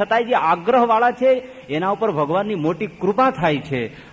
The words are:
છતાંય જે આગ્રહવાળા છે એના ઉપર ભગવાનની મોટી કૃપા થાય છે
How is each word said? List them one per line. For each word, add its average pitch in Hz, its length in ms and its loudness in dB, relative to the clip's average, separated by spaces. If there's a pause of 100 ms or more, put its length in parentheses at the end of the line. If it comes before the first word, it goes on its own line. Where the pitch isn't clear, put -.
છતાંય 220 240 0
જે 233 100 -2
આગ્રહવાળા 220 760 2
છે 254 180 0 (420)
એના 165 200 -2
ઉપર 208 200 -2
ભગવાનની 175 440 0
મોટી 170 320 -2
કૃપા 202 440 0
થાય 156 280 0
છે 123 280 -4 (260)